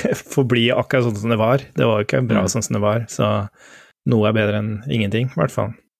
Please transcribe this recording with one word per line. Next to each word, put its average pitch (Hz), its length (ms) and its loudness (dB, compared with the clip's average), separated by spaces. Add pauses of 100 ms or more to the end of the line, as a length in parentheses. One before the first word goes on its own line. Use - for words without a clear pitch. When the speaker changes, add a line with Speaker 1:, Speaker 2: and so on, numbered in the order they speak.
(180)
Speaker 1:
<laughs> - 180 -16
forbli 120 340 2
akkurat 123 380 0
sånn 104 140 -4
som 117 120 -2
det 107 80 2
var. 127 220 2 (100)
Det 123 140 2
var 107 140 2
jo 104 60 -6
ikke 131 200 0
bra 107 160 2
Speaker 2:
Mm. 104 80 -2
Speaker 1:
sånn 113 140 -4
som 117 120 -2
det 101 60 -2
var, 110 240 0
så 107 240 -2 (760)
noe 110 240 4
er 110 60 2
bedre 104 240 2
enn 107 140 -4 (160)
ingenting, 113 420 0
i - 80 -4
hvert 147 140 0
fall. 104 200 -4 (260)